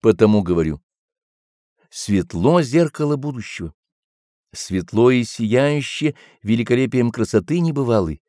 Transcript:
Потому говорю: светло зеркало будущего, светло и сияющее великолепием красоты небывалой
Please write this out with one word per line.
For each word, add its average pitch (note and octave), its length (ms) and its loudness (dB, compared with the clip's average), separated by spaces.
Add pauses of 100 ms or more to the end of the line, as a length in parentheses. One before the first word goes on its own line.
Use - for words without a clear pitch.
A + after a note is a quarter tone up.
Потому G#2+ 420 4
говорю: E2 380 -2 (1080)
светло G2 720 0
зеркало D3+ 540 -2
будущего, B2+ 580 -10 (800)
светло G2+ 560 0
и B2+ 140 2
сияющее C3+ 920 -2 (280)
великолепием A#2+ 680 0
красоты A#2 500 -2
небывалой A#2+ 680 -2